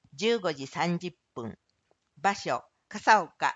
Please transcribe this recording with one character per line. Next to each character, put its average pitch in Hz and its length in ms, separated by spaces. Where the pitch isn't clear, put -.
十 220 240
五 180 140
時 135 120
三 170 320
十 175 180
分。 117 220
場 190 160
所、 135 300
笠 214 360
岡 147 320